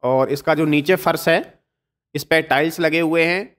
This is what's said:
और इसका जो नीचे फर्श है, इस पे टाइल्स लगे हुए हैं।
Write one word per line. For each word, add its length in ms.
और 260
इसका 240
जो 120
नीचे 300
फर्श 340
है, 300
इस 80
पे 180
टाइल्स 380
लगे 200
हुए 240
हैं। 360